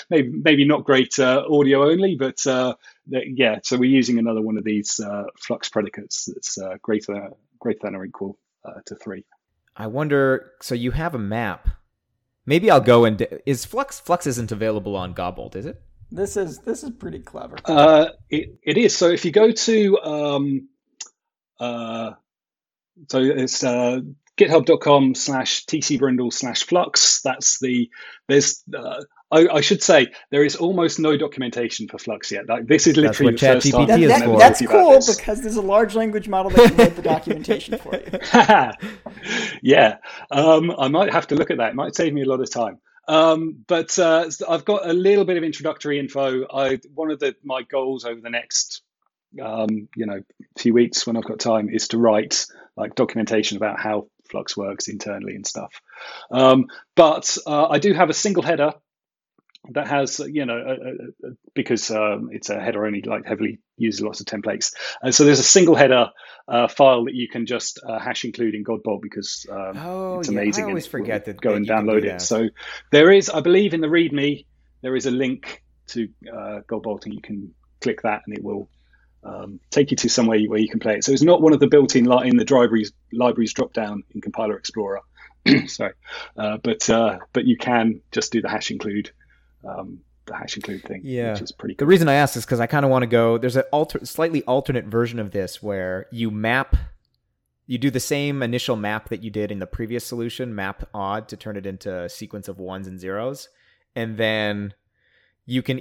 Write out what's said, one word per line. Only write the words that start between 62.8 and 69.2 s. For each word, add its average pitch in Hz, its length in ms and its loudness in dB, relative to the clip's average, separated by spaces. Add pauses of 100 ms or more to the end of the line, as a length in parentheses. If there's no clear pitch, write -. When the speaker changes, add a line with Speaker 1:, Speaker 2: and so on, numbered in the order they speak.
Speaker 1:
only, 104 160 -4
like, 107 240 -8
heavily 113 360 -6 (180)
uses 113 240 -2
lots 107 180 -8
of 101 60 -16
templates. 104 480 -6 (280)
And 127 120 0
so 147 100 6
there's 143 140 8
a - 180 2
single 165 180 8
header, 127 360 6 (360)
uh, 117 220 0
file 131 380 6
that 131 80 -6
you 123 140 -6
can 117 180 -6
just, 117 420 -6
uh, 113 100 -8
hash 120 280 -8
include 110 280 -4
in 107 80 -8
Godbolt 107 380 -6
because, - 500 -12